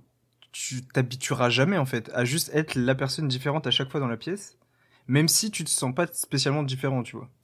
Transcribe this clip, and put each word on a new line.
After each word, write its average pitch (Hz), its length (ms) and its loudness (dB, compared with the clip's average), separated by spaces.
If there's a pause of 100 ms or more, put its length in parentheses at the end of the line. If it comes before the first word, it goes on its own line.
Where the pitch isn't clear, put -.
(540)
tu - 300 -8
t'habitueras 127 640 2
jamais, 160 280 4
en 139 80 2
fait, 120 280 -4
à 123 100 2
juste 139 300 0
être 156 220 0
la 131 200 2
personne 139 320 -2
différente 135 400 -2
à 123 40 2
chaque 131 200 0
fois 156 80 -2
dans 135 80 -2
la 113 80 -2
pièce, - 420 -8 (520)
même 147 180 6
si 214 240 2
tu 170 140 -6
te - 40 -8
sens 127 240 0
pas 170 140 0
spécialement 143 560 -2
différent, 131 400 -2
tu 113 140 -12
vois. - 100 -14 (160)